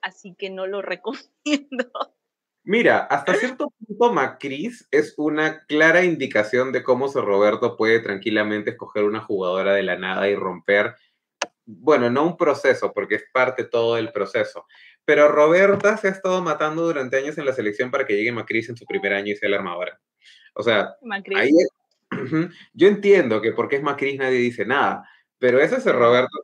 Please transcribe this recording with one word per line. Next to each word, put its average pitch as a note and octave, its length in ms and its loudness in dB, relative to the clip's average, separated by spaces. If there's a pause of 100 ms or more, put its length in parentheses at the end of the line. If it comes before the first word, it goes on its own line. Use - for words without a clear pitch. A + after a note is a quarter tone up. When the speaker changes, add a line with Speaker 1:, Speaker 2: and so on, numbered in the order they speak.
Speaker 1:
así F#3 360 -14
que F#3+ 120 -10
no F#3+ 160 -8
lo G3 160 -8
<laughs> - 0 -
recomiendo. B3+ 1080 -8 (800)
Speaker 2:
Mira, E3+ 300 4
hasta - 360 -2
cierto C#4+ 440 -4
punto A3 340 0
Macri C#3 560 -4 (220)
es - 280 0
una D#3 480 -2
clara D#3+ 380 4
indicación C3 680 0
de B2 100 -2
cómo C3 260 0
Sir C3+ 140 -2
Roberto G#2 540 2
puede A2+ 240 2
tranquilamente G#2+ 680 -2
escoger G#2 340 -4
una G#2 160 -2
jugadora F#2+ 520 -2
de G2 120 2
la F2+ 120 -2
nada F#2+ 320 -2
y G2+ 60 2
romper, F#2+ 640 0 (680)
bueno, A#2+ 460 2
no C#3 140 2
un E3+ 120 -2
proceso, C#3 560 0
porque - 220 -4
es - 180 -4
parte B2+ 300 0
todo A#2 320 0
del A2+ 160 -4
proceso, G#2 560 -6 (380)
pero D3 240 6
Roberta F#3+ 680 4
se G3+ 120 -2
ha - 20 0
estado F#3 320 -2
matando D#3 400 -2
durante C#3 340 -2
años C#3 220 -4
en D3 80 -8
la B2+ 60 0
selección B2 400 -4
para C#3 120 -2
que G#2 120 0
llegue A2 160 -2
Macri A2 260 -4 (100)
en A#2+ 80 -12
su - 80 -20
primer G2 300 -4
año G2+ 180 -4
y G#2 40 -6
sea G#2 120 -4
la G2+ 100 0
armadora. F2+ 420 -8 (540)
O G#2+ 100 -8
sea, G#2+ 380 0
Speaker 1:
Macri. G2+ 340 -8
Speaker 2:
ahí A#2 140 2
es, - 200 4 (500)
ujú. D#3 280 -4 (260)
Yo F3 140 6
entiendo G3 520 4
que A2 120 0
porque A#2 240 -2
es C#3 80 -4
Macri C#3 340 -4
nadie C3 200 0
dice A#2 280 -2
nada, A#2 420 -2 (300)
pero B2 220 4
ese E3+ 160 2
es B3+ 100 -6
el F3 60 4
Speaker 1:
Sí. C3 80 0
Speaker 2:
Roberto B2 440 4